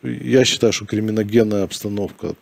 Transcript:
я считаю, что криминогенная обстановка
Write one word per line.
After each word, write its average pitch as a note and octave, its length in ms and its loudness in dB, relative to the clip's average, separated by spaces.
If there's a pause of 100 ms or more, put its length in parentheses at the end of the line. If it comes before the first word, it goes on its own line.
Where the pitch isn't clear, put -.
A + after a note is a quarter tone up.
я B2 420 2
считаю, A2+ 280 2
что G#2 140 -6
криминогенная G#2+ 760 0
обстановка G2 760 -6